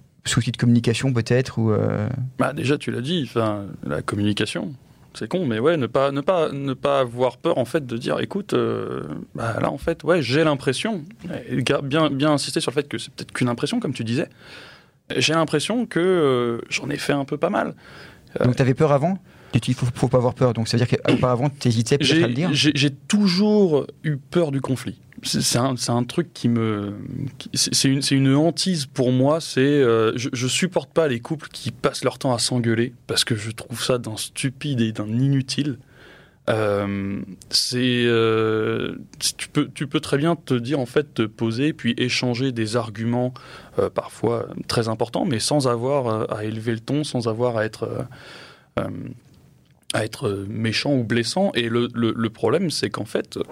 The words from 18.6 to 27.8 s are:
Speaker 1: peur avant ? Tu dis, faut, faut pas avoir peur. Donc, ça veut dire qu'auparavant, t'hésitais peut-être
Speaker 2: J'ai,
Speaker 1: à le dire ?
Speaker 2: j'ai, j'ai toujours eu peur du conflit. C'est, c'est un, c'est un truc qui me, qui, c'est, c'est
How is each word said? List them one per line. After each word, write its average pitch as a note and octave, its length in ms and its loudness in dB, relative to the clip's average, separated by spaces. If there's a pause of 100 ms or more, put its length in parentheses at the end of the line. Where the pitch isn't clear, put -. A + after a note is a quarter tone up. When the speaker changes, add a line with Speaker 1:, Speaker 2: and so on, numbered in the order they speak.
Speaker 1:
peur D3+ 180 4
avant ? D#3+ 260 2 (340)
Tu C3 80 4
dis, C3 120 -2
faut, B2+ 200 0
faut - 160 0
pas B2+ 100 4
avoir A#2+ 160 2
peur. B2 180 4
Donc, A2 160 -2
ça - 80 2
veut A#2+ 80 4
dire - 200 0
qu'auparavant, B2+ 440 4
t'hésitais A#2+ 500 2
peut-être C#3+ 160 2
Speaker 2:
J'ai, E3 80 6
Speaker 1:
à B2+ 60 4
le A#2+ 60 0
dire ? D#3+ 180 0
Speaker 2:
j'ai, C#3+ 220 4
j'ai D3 160 2
toujours G3+ 960 4 (180)
eu D3+ 140 0
peur D#3 340 0
du C3+ 80 0
conflit. - 400 -4 (240)
C'est, - 160 -2
c'est - 180 2
un, B2+ 180 2
c'est - 140 -4
un A#2+ 140 2
truc D3+ 280 -4
qui - 160 -2
me, A2 460 0 (440)
qui, - 160 -14
c'est, - 200 0
c'est - 140 4